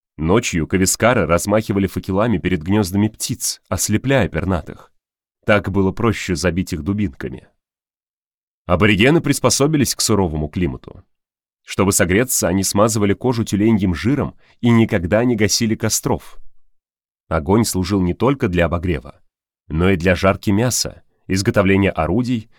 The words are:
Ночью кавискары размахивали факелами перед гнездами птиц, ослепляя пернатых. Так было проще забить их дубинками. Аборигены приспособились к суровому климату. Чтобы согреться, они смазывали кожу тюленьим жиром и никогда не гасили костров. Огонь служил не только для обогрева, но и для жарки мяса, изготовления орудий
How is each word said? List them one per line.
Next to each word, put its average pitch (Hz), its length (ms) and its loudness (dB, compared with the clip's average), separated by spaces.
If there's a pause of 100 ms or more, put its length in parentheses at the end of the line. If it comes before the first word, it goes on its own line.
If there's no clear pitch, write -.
(200)
Ночью 85 460 0
кавискары 98 580 0
размахивали 98 640 0
факелами 95 500 -2
перед 87 260 -2
гнездами 101 460 0
птиц, - 640 -8
ослепляя 107 580 0
пернатых. - 640 -6 (540)
Так 104 240 2
было 95 220 0
проще 101 440 -2
забить 87 380 -2
их 78 80 -6
дубинками. 98 680 -6 (1160)
Аборигены 135 560 4
приспособились 139 720 0
к - 80 -8
суровому 80 460 0
климату. - 560 -6 (600)
Чтобы 98 280 0
согреться, 98 560 0
они 95 160 0
смазывали 104 500 0
кожу 120 300 -2
тюленьим 101 500 2
жиром 90 420 -2 (240)
и 120 80 2
никогда 110 560 2
не 123 120 0
гасили 107 380 0
костров. - 640 -4 (880)
Огонь 92 360 2
служил 95 380 0
не 87 100 0
только 123 360 0
для 87 180 2
обогрева, 80 560 -6 (460)
но 82 200 0
и 98 80 2
для 90 180 2
жарки 95 360 0
мяса, 110 520 -2 (260)
изготовления 95 640 2
орудий 113 680 -2